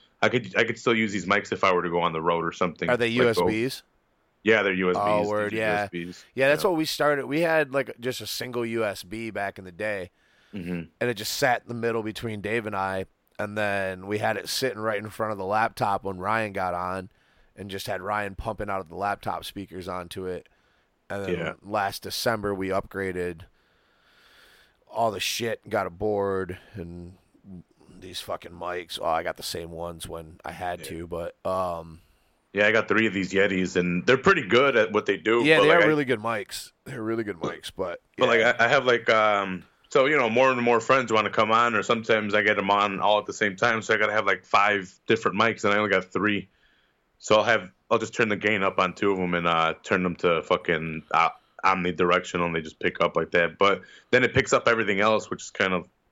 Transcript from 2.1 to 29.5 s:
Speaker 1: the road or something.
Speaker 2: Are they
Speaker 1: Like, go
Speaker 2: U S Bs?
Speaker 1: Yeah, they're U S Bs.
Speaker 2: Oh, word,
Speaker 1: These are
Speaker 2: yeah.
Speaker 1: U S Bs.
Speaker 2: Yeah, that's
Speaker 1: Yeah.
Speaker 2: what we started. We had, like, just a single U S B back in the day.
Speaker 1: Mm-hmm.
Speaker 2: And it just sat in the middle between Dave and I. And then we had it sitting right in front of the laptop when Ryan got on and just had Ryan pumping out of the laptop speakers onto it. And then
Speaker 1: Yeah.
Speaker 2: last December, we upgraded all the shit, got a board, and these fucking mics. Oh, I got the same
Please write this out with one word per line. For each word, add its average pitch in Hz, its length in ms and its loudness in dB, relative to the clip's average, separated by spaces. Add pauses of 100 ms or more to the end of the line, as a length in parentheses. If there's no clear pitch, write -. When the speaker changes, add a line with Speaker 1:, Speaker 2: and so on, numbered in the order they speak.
Speaker 1:
the 80 80 -4
road 85 240 0
or 82 80 -4
something. 87 380 -4
Speaker 2:
Are 123 80 2
they 117 140 0
Speaker 1:
Like, 117 240 2
go 87 100 0
Speaker 2:
U 98 60 2
S 117 240 -2
Bs? - 60 -14 (600)
Speaker 1:
Yeah, 107 220 4
they're 98 100 2
U 92 160 0
S 90 80 2
Bs. 104 280 2
Speaker 2:
Oh, - 40 -4
word, 104 220 -2
Speaker 1:
These 110 80 -4
are - 20 -2
Speaker 2:
yeah. 107 140 0
Speaker 1:
U 104 80 0
S 98 60 -8 (280)
Bs. - 60 -20 (100)
Speaker 2:
Yeah, 135 140 0
that's 151 160 2
Speaker 1:
Yeah. 208 80 4
Speaker 2:
what 165 60 0
we 156 80 0
started. 147 420 0
We 147 140 -2
had, 156 300 0
like, 131 280 -4
just 120 220 -6
a 107 40 -12
single 120 400 -6
U 113 180 -2
S 98 200 -4
B 110 260 -10
back 101 300 -8
in 95 60 -14
the 92 60 -16
day. 95 380 -6 (460)
Speaker 1:
Mm-hmm. 85 340 -8 (100)
Speaker 2:
And 123 120 0
it - 20 0
just 107 200 -6
sat 123 280 2
in - 60 -20
the 120 80 -8
middle 113 260 -2
between 107 400 -8
Dave 107 240 -4
and 104 100 -8
I. 95 300 -4 (320)
And 104 180 -6
then 98 520 -2
we 104 100 -2
had 110 200 -2
it 87 120 -10
sitting 110 300 -4
right 107 180 -2
in 104 140 -8
front 110 220 -4
of 101 40 -10
the 95 80 -6
laptop 107 580 0
when 95 140 -6
Ryan 107 340 -2
got 92 220 -4
on 90 360 -6 (460)
and 101 140 -14
just 95 160 -10
had 95 160 -6
Ryan 101 320 -4
pumping 104 380 -8
out 95 100 -4
of 80 80 -14
the 85 60 -14
laptop 98 500 -4
speakers 92 420 -12
onto 90 380 -10
it. 90 240 -8 (600)
And 98 140 -6
then 90 120 -4
Speaker 1:
Yeah. 82 240 -6
Speaker 2:
last 101 400 -4
December, 101 540 -2
we 95 140 -4
upgraded 92 720 -4 (1500)
all 113 220 0
the 95 80 -6
shit, - 500 -4
got 104 180 0
a 85 40 -8
board, 95 680 -2 (160)
and 87 400 -14 (840)
these 92 220 -14
fucking 87 300 -10
mics. 87 500 -8
Oh, - 40 -4
I 82 180 0
got 85 140 -6
the - 60 -14
same 85 280 -8